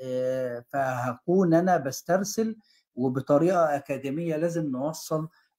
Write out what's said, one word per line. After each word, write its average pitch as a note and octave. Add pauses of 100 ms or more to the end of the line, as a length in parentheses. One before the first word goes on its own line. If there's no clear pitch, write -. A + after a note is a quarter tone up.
آه، B2+
فهكون C#3
أنا F3
بسترسل، F#3+ (400)
وبطريقة D3
أكاديمية C#3+
لازم D#3+
نوصل D#3 (320)